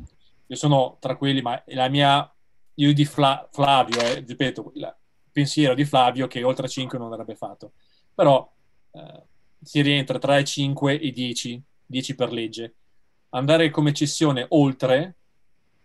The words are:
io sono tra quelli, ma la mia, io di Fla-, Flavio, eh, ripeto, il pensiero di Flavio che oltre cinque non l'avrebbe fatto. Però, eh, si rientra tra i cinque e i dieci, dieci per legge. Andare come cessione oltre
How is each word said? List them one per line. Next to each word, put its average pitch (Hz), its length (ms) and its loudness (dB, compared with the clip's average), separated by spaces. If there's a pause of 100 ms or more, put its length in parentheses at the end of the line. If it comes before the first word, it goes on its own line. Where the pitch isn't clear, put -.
(460)
io 127 100 -12
sono 139 440 2
tra 127 160 -6
quelli, 135 260 -2
ma 123 240 -6
la 131 220 -2
mia, 143 460 2 (400)
io 147 200 2
di 147 100 4
Fla-, 139 480 0
Flavio, 127 480 2
eh, 120 260 -2
ripeto, 123 480 -6
il - 220 -14 (340)
pensiero 147 440 2
di 143 100 0
Flavio 127 420 2
che 123 160 -8
oltre 127 260 -2
cinque 131 300 -8
non 117 120 -10
l'avrebbe 110 260 -12
fatto. - 360 -16 (420)
Però, 147 360 2 (420)
eh, - 300 -20 (380)
si - 220 -4
rientra 139 360 0
tra 139 200 2
i 143 60 2
cinque 139 540 -2
e 156 80 -6
i 131 60 -6
dieci, 123 480 -8 (240)
dieci - 300 -8
per 117 180 -4
legge. 113 420 -10 (560)
Andare 151 400 2
come 151 220 2
cessione 143 580 0
oltre 139 680 2 (680)